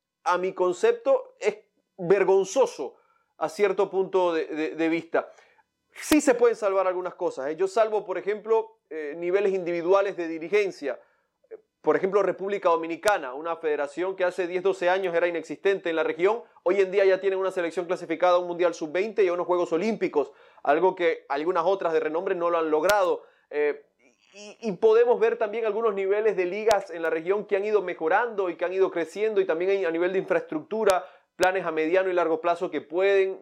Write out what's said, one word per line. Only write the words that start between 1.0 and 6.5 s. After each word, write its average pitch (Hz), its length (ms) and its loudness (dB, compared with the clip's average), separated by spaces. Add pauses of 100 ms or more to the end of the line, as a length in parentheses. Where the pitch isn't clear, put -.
es 196 180 -2 (400)
vergonzoso 190 1000 2 (420)
a 160 120 -4
cierto 196 400 0
punto 180 440 0
de, 160 120 -2
de, 156 300 -6
de 160 140 0
vista. 165 400 -2 (680)
Sí - 260 2
se 269 120 4
pueden 240 220 4